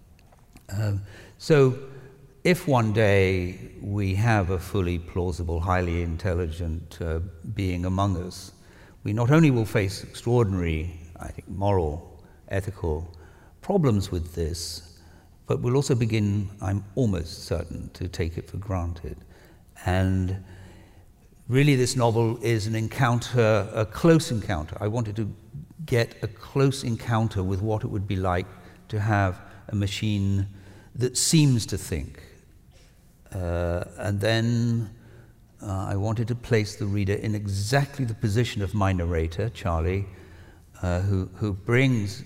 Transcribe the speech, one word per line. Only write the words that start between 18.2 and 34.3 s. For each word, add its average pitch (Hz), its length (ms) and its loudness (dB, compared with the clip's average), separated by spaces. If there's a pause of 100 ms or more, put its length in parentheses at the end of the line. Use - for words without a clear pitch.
it - 140 -10
for 95 80 -10
granted. 87 580 -6 (720)
And 95 580 2 (1040)
really 135 280 6
this 127 200 2
novel 117 460 4
is 110 240 0
an 113 80 -2
encounter, 113 1000 2
a 107 140 0
close - 440 4
encounter. 92 480 -4
I 104 100 -2
wanted 110 280 -4
to 98 180 -4 (520)
get 117 360 0
a 113 60 -4
close - 560 0
encounter 113 580 0
with 95 200 -2
what 110 200 0
it 127 60 -2
would 101 180 -4
be 101 80 -2
like 92 320 0 (400)
to 107 140 -4
have 101 400 2 (300)
a - 40 -4
machine 98 720 0 (480)
that 127 220 -2
seems 139 500 4
to 98 120 -4
think. - 440 -8 (1120)
Uh, 87 500 -2 (120)
and 101 240 -2
then, 117 720 0 (720)